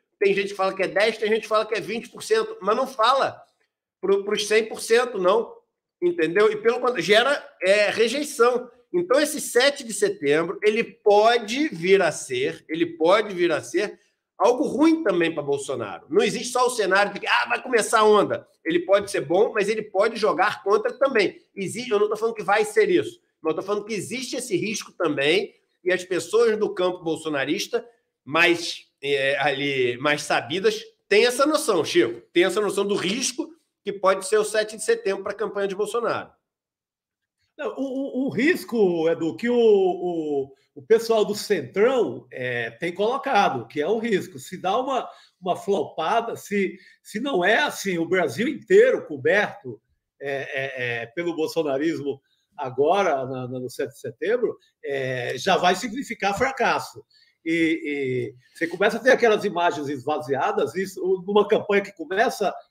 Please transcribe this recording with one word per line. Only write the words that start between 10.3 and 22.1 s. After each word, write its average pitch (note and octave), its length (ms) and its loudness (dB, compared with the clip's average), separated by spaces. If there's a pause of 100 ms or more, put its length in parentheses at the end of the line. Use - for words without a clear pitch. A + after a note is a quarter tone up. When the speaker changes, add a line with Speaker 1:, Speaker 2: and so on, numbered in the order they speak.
Speaker 1:
ele G#3+ 220 2
pode A3+ 840 4
vir F#3+ 340 4
a D#3+ 80 2
ser, C#3+ 580 -4
ele E3 160 0
pode G3 480 2
vir F3 180 0
a C#3 120 -2
ser F3+ 360 -4 (380)
algo B3+ 260 2
ruim D4 400 2
também E3+ 300 2
pra D3+ 80 -6
Bolsonaro. C#3 680 -6
Não F#3 140 2
existe G#3+ 280 -2
só B3 160 0
o - 20 2
cenário G3 440 0
de F#3 60 -10
que, F3 80 -8
ah, A#3 220 2
vai A#3+ 120 -2
começar A#3 380 2
a G#3+ 60 6
onda. F#3+ 420 4 (160)
Ele E3 160 0
pode G3 300 2
ser F3 120 -2
bom, F#3 320 2
mas G3+ 160 0
ele A3 120 -2
pode G#3+ 360 -2
jogar G3 460 0
contra G#4 300 0
também. A3+ 460 0 (160)
Exi-, G3+ 340 -8
eu G#3 100 2
não G#3 100 2
tô A3 60 -2